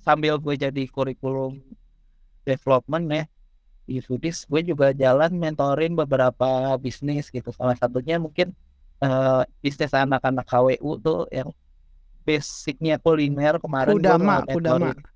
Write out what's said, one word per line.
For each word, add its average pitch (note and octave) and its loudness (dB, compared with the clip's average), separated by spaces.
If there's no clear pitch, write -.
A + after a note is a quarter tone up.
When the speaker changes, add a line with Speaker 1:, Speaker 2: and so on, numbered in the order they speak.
Speaker 1:
sambil D3+ 0
gue D3 -4
jadi C#3 -4
kurikulum C3+ -6
development C3+ 0
ya, D#3 -2
di B2+ -6
Foodies, C#3 -6
gue D#3+ 0
juga C#3+ 2
jalan C#3 4
mentorin D#3 0
beberapa C3 0
bisnis C#3 -6
gitu. A#2+ -8
Salah B2 0
satunya B2+ -2
mungkin, F3 -4
eh, C3 2
bisnis C#3+ -4
anak-anak C3 0
H - -2
W C3 2
U D3 -6
tuh E3 -2
yang C3+ -8
basicnya D3+ -2
kuliner, D3+ 0
kemarin C3+ 0
gue G#3 4
Speaker 2:
Kudama, F3+ 4
Speaker 1:
mentorin, C3+ -4
Speaker 2:
Kudama. E3 0